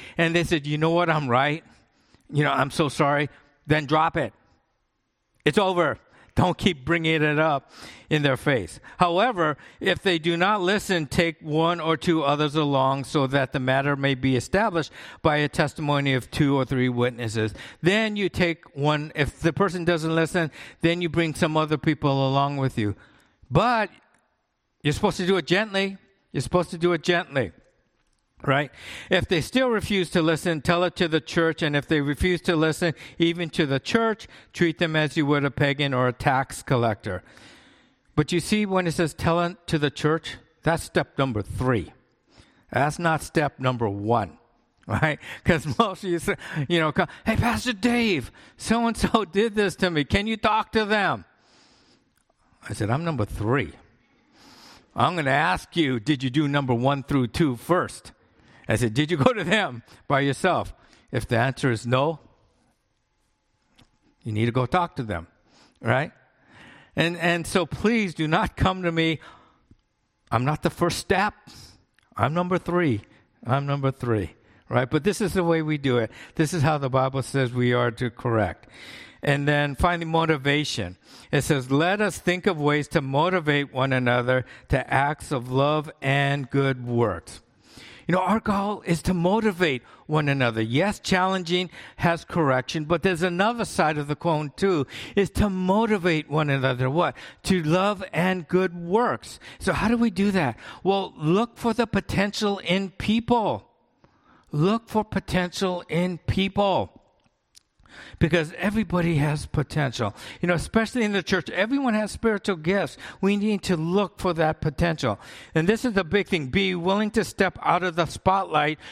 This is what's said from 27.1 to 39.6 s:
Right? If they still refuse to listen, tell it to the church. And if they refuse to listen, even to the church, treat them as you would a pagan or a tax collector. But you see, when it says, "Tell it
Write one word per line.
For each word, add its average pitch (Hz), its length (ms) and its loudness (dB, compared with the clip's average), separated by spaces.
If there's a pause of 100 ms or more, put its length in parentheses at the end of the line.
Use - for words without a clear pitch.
Right? 143 260 0 (400)
If 180 180 2
they 165 120 2
still 254 300 0
refuse 202 400 0
to 180 100 2
listen, 160 400 0
tell 175 240 2
it 180 120 -2
to 175 120 0
the 156 140 2
church. 165 400 0
And 147 120 0
if 143 140 -2
they 151 140 4
refuse 160 400 0
to 180 120 2
listen, 160 400 2 (240)
even 170 320 0
to 170 140 0
the 135 160 0
church, 226 480 -2 (240)
treat 165 260 0
them 160 160 0
as 151 220 0
you 156 80 2
would 143 220 2
a 139 40 0
pagan 139 440 0
or 127 120 2
a 123 60 0
tax 135 500 -2
collector. 110 600 -2 (880)
But 151 180 0
you 170 80 2
see, 214 260 0
when 185 200 0
it 165 60 -2
says, 160 220 0
"Tell 170 260 0
it 175 280 -4